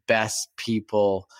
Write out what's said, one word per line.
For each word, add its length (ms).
best 480
people 720